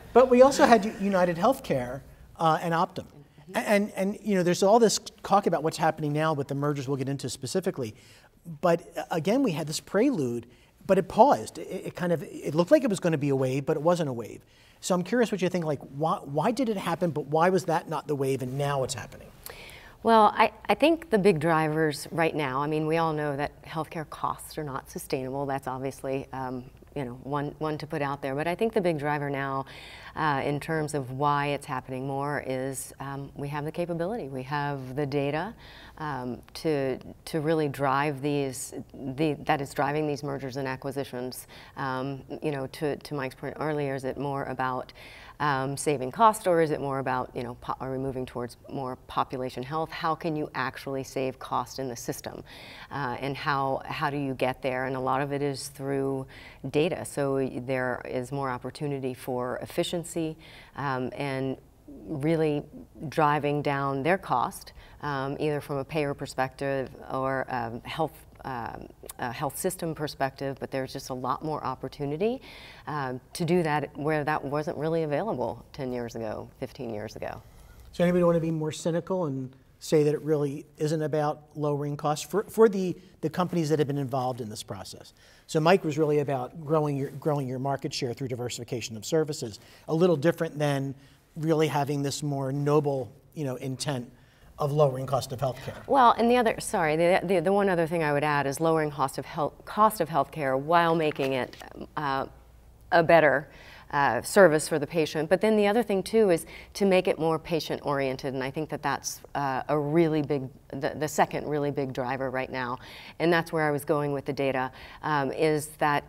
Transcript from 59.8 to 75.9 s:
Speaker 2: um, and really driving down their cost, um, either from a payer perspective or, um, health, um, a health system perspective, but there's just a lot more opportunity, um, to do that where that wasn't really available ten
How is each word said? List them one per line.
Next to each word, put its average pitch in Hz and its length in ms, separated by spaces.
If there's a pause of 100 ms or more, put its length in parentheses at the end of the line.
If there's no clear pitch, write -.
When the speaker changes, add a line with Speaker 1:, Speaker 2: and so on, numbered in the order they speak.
Speaker 2:
um, 127 400
and 135 400 (500)
really 156 560 (460)
driving 147 540
down 139 400
their 180 160
cost, 135 540 (300)
um, 139 380
either 147 200
from 143 180
a 131 60
payer 143 300
perspective 135 720 (220)
or, 131 380
um, 117 340
health, 151 300 (320)
um, 120 440 (300)
a 123 140
health 139 260
system 175 360
perspective, 139 640
but 127 100
there's 131 220
just - 180
a 131 40
lot 127 300
more 151 200
opportunity, 147 760 (460)
um, 131 340 (120)
to 175 120
do 175 180
that 151 360
where 151 260
that 151 180
wasn't 147 360
really 160 240
available 143 680
ten 127 200